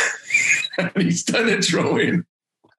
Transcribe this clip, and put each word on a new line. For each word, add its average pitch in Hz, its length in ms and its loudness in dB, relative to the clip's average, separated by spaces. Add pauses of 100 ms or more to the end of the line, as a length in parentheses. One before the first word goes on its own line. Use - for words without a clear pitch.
(800)
And 175 120 0 (120)
he's 170 220 0
done - 240 0
a 196 120 2
drawing. 160 640 0 (540)